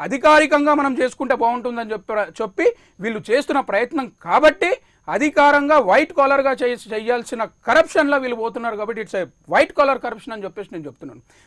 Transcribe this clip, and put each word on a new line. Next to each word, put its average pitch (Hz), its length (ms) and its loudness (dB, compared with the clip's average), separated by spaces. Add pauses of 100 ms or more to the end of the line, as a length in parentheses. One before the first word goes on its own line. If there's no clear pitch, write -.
అధికారికంగా 294 720 4
మనం 277 280 0
చేసుకుంటే 254 320 -2
బాగుంటుందని 233 580 -4
చెప్ప-, 214 500 -6
చెప్పి 339 320 -2 (260)
వీళ్ళు 214 300 -6
చేస్తున్న 285 300 0
ప్రయత్నం 240 520 -4 (120)
కాబట్టి 302 520 2 (320)
అధికారంగా 285 680 4
వైట్ 240 340 2
కాలర్‌గా 269 400 2
చేయ-, 247 420 -4
చేయాల్సిన 226 500 -4
కరప్షన్‌లో 285 720 0
వీళ్ళు 247 180 -6
పోతున్నారు 226 400 -6
కాబట్టి 214 260 -8
it's - 120 -10
a 185 100 -2
white 214 480 -2
collar 269 260 0
corruption 226 340 -10
అని 208 120 -12
చెప్పేసి 190 280 -12
నేను 165 140 -12
చెప్తున్నాను. 127 340 -18 (260)